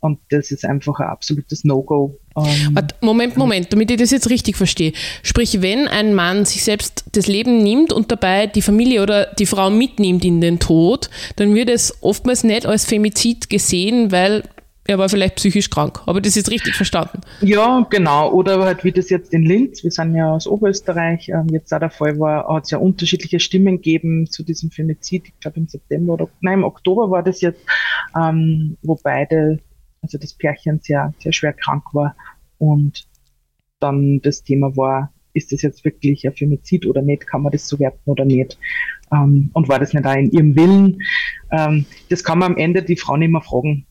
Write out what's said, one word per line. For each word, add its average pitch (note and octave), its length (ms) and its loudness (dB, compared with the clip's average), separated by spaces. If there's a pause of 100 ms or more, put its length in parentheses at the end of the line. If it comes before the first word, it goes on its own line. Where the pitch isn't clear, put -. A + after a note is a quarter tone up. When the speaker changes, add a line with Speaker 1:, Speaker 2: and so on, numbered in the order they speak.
Speaker 1:
und D3+ 160 0 (120)
das D3 200 0
ist C#3 140 -10
einfach C#3 340 -4
ein C3 100 -2
absolutes - 540 -6
No-Go. C#3 560 0 (160)
Ähm, D3 400 0
Speaker 2:
Warte, D3 280 -2
Moment, A#3 340 2
Moment, G#3+ 340 0
damit G#3+ 200 2
ich A#3+ 80 0
das A#3 120 2
jetzt B3 200 2
richtig A3+ 260 0
verstehe. D#3+ 380 0 (280)
Sprich, A3 380 0
wenn G#3+ 280 0
ein G#3+ 260 2
Mann F#3+ 320 2
sich - 180 -4
selbst - 480 -4
das G3+ 140 2
Leben A3+ 360 2
nimmt B3 300 4
und A3 180 0
dabei G3+ 360 0
die G#3 160 -2
Familie A3+ 400 4
oder G3+ 320 2
die G#3 100 0
Frau F#3+ 240 0
mitnimmt G3+ 560 2
in F3 160 4
den E3+ 180 2
Tod, E3+ 520 2 (260)
dann G#3 180 4
wird A3+ 140 2
es - 340 -2
oftmals A#3+ 420 0
nicht A3+ 200 2
als G#3+ 220 0
Femizid G#3+ 640 0
gesehen, G3+ 600 0
weil F#3+ 340 2 (420)
er G3 120 0
war F#3+ 120 2
vielleicht G3 240 0
psychisch G3 340 0
krank. - 380 -4
Habe F3+ 140 0
ich - 20 -6
das G3+ 120 0
jetzt G#3 160 0
richtig - 260 -4
verstanden? F3+ 440 -2 (220)
Speaker 1:
Ja, G#3+ 480 4
genau. D#3 420 2
Oder F#3+ 320 2
halt, F#3 200 -2
wie F#3 80 2
das F#3 180 0
jetzt F3+ 240 -2
in E3 100 4
Linz, G#3+ 400 2
wir E3+ 60 0
sind E3 240 -4
ja D#3+ 180 2
aus D#3+ 140 -2
Oberösterreich, F3+ 840 -2
ähm, E3 220 -2
jetzt D#3+ 240 -4
auch D3+ 40 -2
der D#3+ 120 -4
Fall D3+ 280 -4
war, D3+ 300 -2
hat's D#3+ 220 -4
ja D#3 80 -4
unterschiedliche F3+ 600 -2
Stimmen F#3+ 380 0
gegeben D#3+ 540 -2
zu - 140 -12
diesem E3 260 -6
Femizid. D#3+ 580 -6
Ich - 120 -20
glaub, D#3 180 -10
im D#3+ 100 -4
September E3 460 -4
oder, E3 160 -4 (100)
nein, F#3+ 200 0
im F3+ 40 0
Oktober G3 460 -2
war F3+ 120 0
das F3 200 -2
jetzt, F3 180 -2 (580)
ähm, D#3+ 640 0
wo D#3 220 -2
beide, D3+ 560 0 (420)
also D#3 140 -10
das C#3+ 160 -12
Pärchen D3+ 480 -4
sehr, D3 380 -2
sehr D#3 160 -4
schwer D3 180 -2
krank D3 400 -6
war C#3+ 240 -2 (400)
und D3 500 0 (760)
dann C#3+ 420 0
das C#3+ 200 -2
Thema C#3 320 0
war, C3+ 380 -2 (220)
ist - 180 -4
das C#3+ 80 -6
jetzt - 240 -6
wirklich C#3+ 420 -2
ein C3+ 60 -4
Femizid D3 540 -2
oder C#3 160 0
nicht, C#3+ 240 -2
kann C#3 160 -6
man C#3+ 100 -2
das D3 160 -6
so C#3+ 100 -6
werten C#3 320 -4
oder C#3 140 0
nicht? B2+ 340 0 (540)
Ähm, C#3+ 400 4
und D#3 160 0
war C3+ 100 2
das C3+ 140 -2
nicht C#3+ 140 0
auch C3+ 100 0
in C#3 140 2
ihrem D3+ 260 4
Willen? F#3+ 460 6 (500)
Ähm, D3+ 320 0 (240)
das F3 160 -2
kann E3 140 0
man F3+ 140 2
am - 60 -2
Ende F3 240 0
die E3 140 0
Frau C#3 220 -4
nicht E3 120 2
mehr D#3+ 120 2
fragen. C#3 480 -4